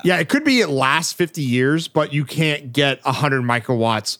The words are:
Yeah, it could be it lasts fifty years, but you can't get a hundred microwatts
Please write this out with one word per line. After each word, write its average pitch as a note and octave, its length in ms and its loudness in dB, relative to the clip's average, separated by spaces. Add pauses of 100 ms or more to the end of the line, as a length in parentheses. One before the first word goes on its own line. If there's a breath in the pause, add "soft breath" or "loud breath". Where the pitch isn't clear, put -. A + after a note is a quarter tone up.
Yeah, F3+ 140 2
it E3 100 -2
could C#4+ 160 0
be C4 160 4
it F#3 80 2
lasts C#3 440 0
fifty E3 300 -4
years, C3+ 460 0
but D3+ 240 0
you D3 120 -2
can't D3 480 -2
get C#3 320 0
a C#3 80 0
hundred C3+ 300 0
microwatts A2+ 760 -2